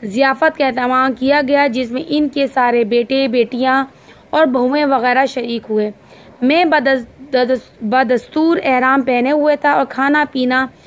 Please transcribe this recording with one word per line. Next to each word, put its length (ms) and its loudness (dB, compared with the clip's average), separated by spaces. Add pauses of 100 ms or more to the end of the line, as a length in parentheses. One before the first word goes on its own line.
ज़ियाफ़त 520 0
का 100 0
एहतमाम 480 0
किया 280 0
गया, 260 2
जिसमें 380 -4
इनके 420 -2
सारे 380 2
बेटे, 420 0
बेटियां 560 0 (480)
और 140 4
बहुएं 400 0
वगैरह 420 2
शरीक 380 -6
हुए। 260 -2 (500)
मैं 280 2
बदस-, 360 0 (260)
ददस-, 380 -2 (140)
बदस्तूर 760 0
एहराम 420 0
पहने 300 0
हुए 240 2
था 180 0
और 120 0
खाना 400 0
पीना, 420 -2 (180)